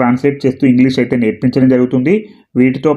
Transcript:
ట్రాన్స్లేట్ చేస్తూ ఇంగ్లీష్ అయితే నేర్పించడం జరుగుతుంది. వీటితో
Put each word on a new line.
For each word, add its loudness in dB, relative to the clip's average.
ట్రాన్స్లేట్ 0
చేస్తూ -2
ఇంగ్లీష్ 2
అయితే -4
నేర్పించడం 0
జరుగుతుంది. 0
వీటితో 0